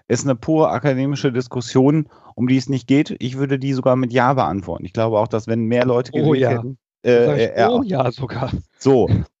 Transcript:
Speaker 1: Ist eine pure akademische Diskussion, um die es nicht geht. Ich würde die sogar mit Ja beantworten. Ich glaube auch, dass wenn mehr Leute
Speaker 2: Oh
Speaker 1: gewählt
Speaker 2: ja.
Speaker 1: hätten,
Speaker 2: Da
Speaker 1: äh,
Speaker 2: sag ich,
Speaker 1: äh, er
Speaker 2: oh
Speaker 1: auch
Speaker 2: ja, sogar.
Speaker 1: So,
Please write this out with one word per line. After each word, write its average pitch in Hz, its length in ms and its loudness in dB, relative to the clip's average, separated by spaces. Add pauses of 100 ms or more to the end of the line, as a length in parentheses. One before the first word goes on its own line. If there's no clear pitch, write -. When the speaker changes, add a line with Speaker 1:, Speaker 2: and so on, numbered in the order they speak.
Speaker 1:
Ist 117 180 -2
eine 135 120 0
pure 156 340 0
akademische 135 640 -2
Diskussion, 131 760 0 (280)
um 120 100 -2
die 131 100 2
es 131 120 -4
nicht 131 180 -6
geht. 143 320 0
Ich 127 180 -8
würde 135 220 -2
die 135 140 -4
sogar 127 240 2
mit 127 160 -2
Ja 127 220 2
beantworten. 92 500 -4
Ich 92 80 -14
glaube 113 260 0
auch, 110 100 2
dass 110 200 -4
wenn 113 160 -2
mehr 120 200 0
Leute 127 300 0
Speaker 2:
Oh 127 40 -2
Speaker 1:
gewählt 135 220 2
Speaker 2:
ja. 123 100 2
Speaker 1:
hätten, 120 280 -6 (240)
Speaker 2:
Da 120 80 2
Speaker 1:
äh, 120 160 6
Speaker 2:
sag 147 100 2
ich, 110 60 2
Speaker 1:
äh, 113 120 0
er 117 180 2
Speaker 2:
oh 240 60 2
Speaker 1:
auch 277 60 -2
Speaker 2:
ja, 131 280 -2
sogar. 123 380 -8 (280)
Speaker 1:
So, 127 300 4 (320)